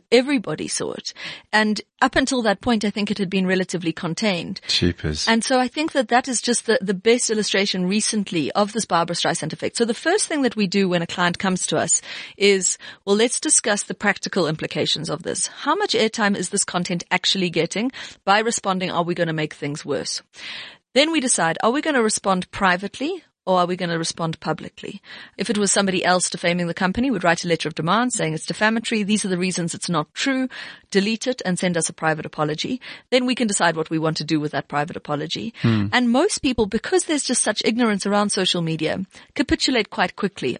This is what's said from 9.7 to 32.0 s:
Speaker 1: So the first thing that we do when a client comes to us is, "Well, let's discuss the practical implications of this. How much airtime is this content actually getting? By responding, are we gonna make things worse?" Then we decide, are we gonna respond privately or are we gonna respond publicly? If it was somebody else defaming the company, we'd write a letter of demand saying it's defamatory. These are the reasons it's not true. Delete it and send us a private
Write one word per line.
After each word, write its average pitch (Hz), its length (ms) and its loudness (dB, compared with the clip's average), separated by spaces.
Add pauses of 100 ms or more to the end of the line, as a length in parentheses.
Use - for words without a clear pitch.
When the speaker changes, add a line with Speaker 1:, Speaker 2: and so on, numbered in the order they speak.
Speaker 1:
So 233 80 2
the 233 80 0
first 381 320 0
thing 302 160 -2
that 240 140 2
we 208 100 2
do 196 220 2
when 175 120 2
a 170 60 -4
client 175 320 0
comes 185 300 0
to 156 100 0
us - 240 0 (340)
is, 196 400 4 (300)
"Well, 202 100 4
let's 240 240 2
discuss 226 440 2
the 196 100 -8
practical 190 540 0
implications 151 600 -2
of 151 140 -6
this. - 240 -4
How - 280 -2
much 403 200 0
airtime 208 420 2
is 180 140 -6
this 196 140 0
content 175 460 -2
actually 185 380 2
getting? 175 420 -2 (360)
By 202 140 4
responding, 190 500 -2
are 175 140 0
we 170 100 -2
gonna 165 180 -2
make 156 220 -4
things 147 300 -8
worse?" 135 360 -4 (720)
Then 302 200 4
we 311 80 2
decide, 175 420 0
are 220 80 4
we 294 120 0
gonna 277 200 2
respond 196 480 0
privately 202 720 -2 (220)
or 185 160 4
are 175 60 4
we 180 100 -2
gonna 170 220 -2
respond 165 420 -4
publicly? - 640 -8 (340)
If 196 140 -4
it 208 80 0
was 196 120 2
somebody 190 320 2
else 180 280 2
defaming 175 380 0
the 165 60 -2
company, 233 360 0
we'd 202 120 -2
write 170 220 2
a 175 40 -4
letter 165 200 0
of 156 60 -8
demand 208 400 0
saying 160 180 -2
it's 156 140 -6
defamatory. 220 560 0
These 202 220 2
are 196 40 -4
the 185 100 0
reasons 175 360 -2
it's - 160 -6
not 151 240 0
true. 262 340 0 (420)
Delete 208 360 2
it 254 180 -2
and 180 140 0
send 175 180 0
us 160 140 0
a - 20 -8
private 156 320 -2